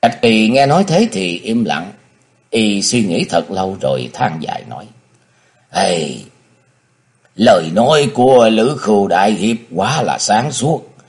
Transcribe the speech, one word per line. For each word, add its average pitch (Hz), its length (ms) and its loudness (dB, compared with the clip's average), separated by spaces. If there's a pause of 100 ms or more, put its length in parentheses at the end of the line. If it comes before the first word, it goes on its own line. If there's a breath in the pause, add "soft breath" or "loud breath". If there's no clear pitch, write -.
Trạch - 200 0
Kỳ 110 260 4
nghe 135 180 4
nói 170 180 4
thế 196 280 2
thì 87 260 -4
im 113 260 -2
lặng, 85 280 -6 (580)
y 104 320 0
suy 120 220 0
nghĩ 92 200 -2
thật - 260 -4
lâu 95 300 -6
rồi 65 320 -4
than 101 280 -6
dài - 280 -10
nói, - 180 -16 (840)
"Ê, 85 400 -2 (1300)
lời 90 380 4
nói 143 400 2
của 123 340 6
Lữ 113 300 2
Khưu 101 300 0
Đại 95 240 2
Hiệp 107 240 -2 (180)
quá 113 280 -2
là 76 160 -4
sáng 120 340 -2
suốt, 135 380 -4 (180 soft breath)